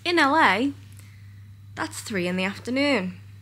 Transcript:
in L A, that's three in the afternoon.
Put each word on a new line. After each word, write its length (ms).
in 160
L 160
A, 380
that's 280
three 260
in 80
the 80
afternoon. 680